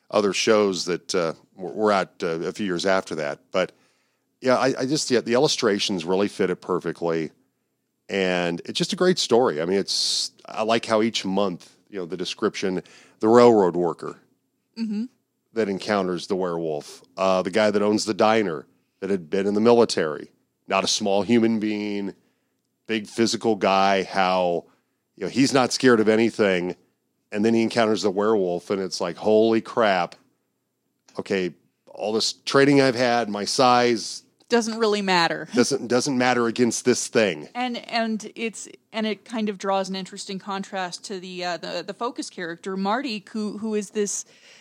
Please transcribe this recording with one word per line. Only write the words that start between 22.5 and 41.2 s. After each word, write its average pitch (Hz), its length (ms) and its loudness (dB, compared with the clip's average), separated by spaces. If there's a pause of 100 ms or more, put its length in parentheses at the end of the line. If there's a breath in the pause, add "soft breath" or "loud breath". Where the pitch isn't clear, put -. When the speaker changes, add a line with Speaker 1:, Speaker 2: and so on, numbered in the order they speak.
Speaker 1:
big 110 220 -6
physical 113 480 0
guy, 98 480 2
how, 92 640 -2 (520)
you 101 80 -10
know, 87 40 -4
he's 120 220 0
not 127 220 2
scared 123 260 4
of 104 80 2
anything. 98 680 2 (560)
And 104 120 -2
then 113 120 4
he 113 80 4
encounters 110 400 0
the 104 80 0
werewolf, 95 580 0
and 101 100 -2
it's 92 220 -6
like, 87 160 -6
"Holy 110 440 4
crap. 98 540 0 (1040)
Okay, 92 340 -2 (340)
all - 260 -6
this 110 200 0
training 139 460 4
I've 135 160 4
had, 120 320 2
my 147 180 -4
size 123 760 2 (280)
Speaker 2:
Doesn't 226 280 0
really 208 240 0
matter. 170 500 0
<laughs> - 40 -6
Speaker 1:
doesn't, 214 320 0
doesn't 127 300 0
matter 123 300 2
against 117 380 0
this 123 220 2
thing." 90 480 0
Speaker 2:
And, 240 220 -6 (120)
and 226 460 -4
it's, 226 340 -8 (240)
and 220 140 -4
it 208 180 -8
kind 220 240 -4
of 196 80 -6
draws 196 320 -2
an 190 60 -6
interesting 190 420 -10
contrast 196 680 -8
to 190 140 -10
the, 180 240 -12